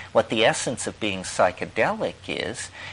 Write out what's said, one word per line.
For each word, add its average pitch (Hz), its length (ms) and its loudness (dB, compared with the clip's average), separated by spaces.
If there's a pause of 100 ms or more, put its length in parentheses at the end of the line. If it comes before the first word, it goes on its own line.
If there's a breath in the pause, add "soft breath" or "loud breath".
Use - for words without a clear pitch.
(120)
what 113 180 4
the 110 160 4
essence 143 420 0
of 98 120 -6
being 98 200 -2
psychedelic 107 960 0 (120)
is, - 420 -4 (240 loud breath)